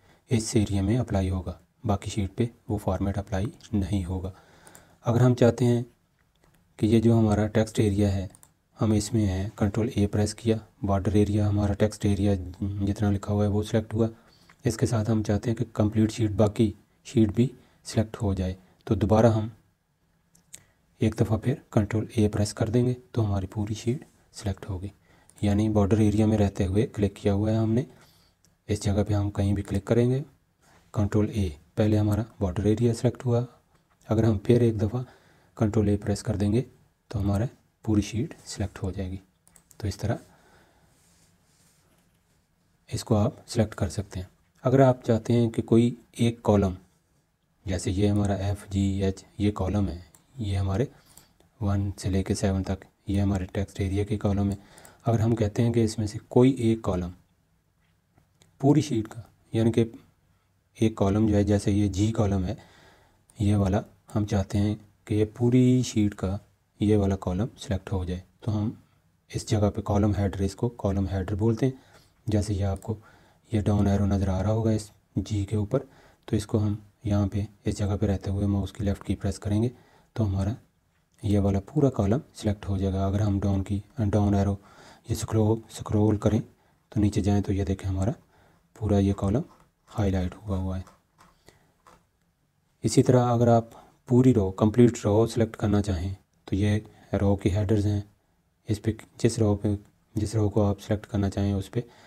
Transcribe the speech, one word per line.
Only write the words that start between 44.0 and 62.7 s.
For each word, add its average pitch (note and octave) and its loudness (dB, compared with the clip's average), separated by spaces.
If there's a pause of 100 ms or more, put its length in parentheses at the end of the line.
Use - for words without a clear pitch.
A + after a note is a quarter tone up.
हैं। F2+ -12 (360)
अगर C3 4
आप B2+ 4
चाहते A2+ 0
हैं A#2 2
कि A2+ -4
कोई A#2 4 (220)
एक A#2 0
कॉलम, G2 2 (920)
जैसे F#2+ -4
ये G2+ 2
हमारा G2+ 0
एफ़ G2 -4
जी G2 0
एच F#2+ -2 (160)
ये G#2 2
कॉलम F#2+ -2
है, D#2+ -10 (360)
ये G2 -4
हमारे G2 0 (720)
वन G2+ -2
से - -6
लेके F#2+ -2
सेवन F#2+ -2
तक, F#2+ -6 (280)
ये G2 0
हमारे G2 0
टेक्स्ट - -6
एरिया G2+ -2
के G#2 -4
कॉलम G2+ 0
है। G2 -6 (460)
अगर A2 2
हम A2+ 2
कहते A2 0
हैं A#2 2
कि A#2 2
इसमें G#2+ -2
से G#2 -8
कोई C3 4
एक A2+ 2
कॉलम F2+ -4 (1500)
पूरी C3+ 4
शीट A2 -4
का, - -16 (300)
यानी A2+ 2
कि A#2 2 (920)
एक A2 0
कॉलम G#2 2
जो G#2 2
है, G#2 4
जैसे G#2 0
ये G#2 2
जी G2+ -2
कॉलम G2 0
है, G2 -6 (800)